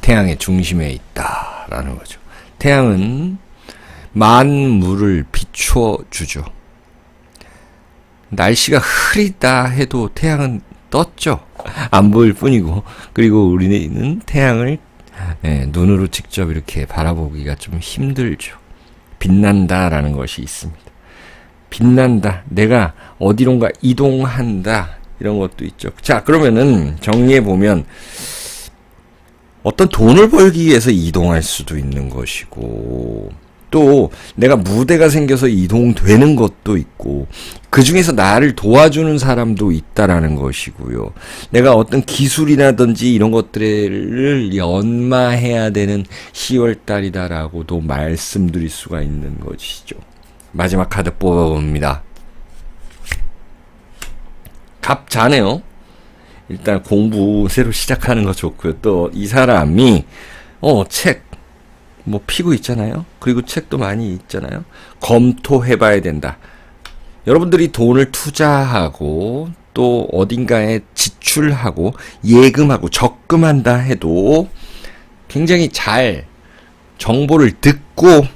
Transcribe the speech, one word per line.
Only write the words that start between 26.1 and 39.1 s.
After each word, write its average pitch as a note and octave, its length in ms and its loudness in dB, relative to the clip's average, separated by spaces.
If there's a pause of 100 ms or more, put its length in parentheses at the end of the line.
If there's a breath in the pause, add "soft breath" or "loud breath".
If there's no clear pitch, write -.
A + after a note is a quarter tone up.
그러면은 A#2+ 800 2
정리해보면 G#2+ 840 2 (1800 loud breath)
어떤 F#3 260 0
돈을 C#3 400 6
벌기 F3+ 380 4
위해서 B2+ 240 4
이동할 E2+ 520 2
수도 D2 340 -8
있는 C#2 320 -6
것이고, A#1 1200 -10 (380)
또 C#3 420 4 (240 loud breath)
내가 B2+ 200 4
무대가 B2 540 2
생겨서 C3+ 400 2
이동되는 A2 880 4
것도 G#2 400 -2
있고, C#2+ 500 -8 (420 loud breath)
그 C3+ 140 4
중에서 E3+ 300 2
나를 A2+ 420 2
도와주는 D3+ 600 4